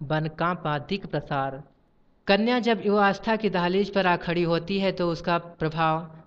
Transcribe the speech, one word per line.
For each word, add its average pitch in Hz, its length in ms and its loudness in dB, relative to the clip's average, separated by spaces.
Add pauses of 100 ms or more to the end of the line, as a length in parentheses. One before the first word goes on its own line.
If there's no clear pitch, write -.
बन 156 240 -2
कांपा 165 500 -2
दिक 190 280 -6
प्रसार।" 143 580 -4 (640)
कन्या 226 320 4
जब 220 260 2
युवावस्था 202 500 2
की 214 140 0
दहलीज 185 440 0
पर 190 140 2
आ 175 80 4
खड़ी 175 280 0
होती 170 360 0
है 190 120 2
तो 175 200 0
उसका 170 260 0
प्रभाव 160 800 -2 (120)